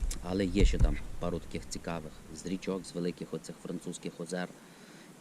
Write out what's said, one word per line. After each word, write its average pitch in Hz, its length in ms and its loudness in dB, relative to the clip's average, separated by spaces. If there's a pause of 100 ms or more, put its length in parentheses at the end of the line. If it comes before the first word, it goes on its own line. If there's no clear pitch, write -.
(240)
Але 92 220 2
є 92 200 8
ще - 120 8
там 71 200 8 (220)
пару 85 200 0
таких - 300 -6
цікавих 82 420 -4 (240)
з 78 100 -10
річок, 92 400 -2
з - 100 -10
великих 87 380 -2
оцих 82 300 -6
французьких - 560 -6
озер, 90 300 -2 (720)